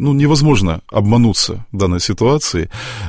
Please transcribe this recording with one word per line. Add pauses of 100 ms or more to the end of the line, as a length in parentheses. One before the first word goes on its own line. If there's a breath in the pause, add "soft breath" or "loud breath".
ну,
невозможно (100)
обмануться
в
данной
ситуации. (400 loud breath)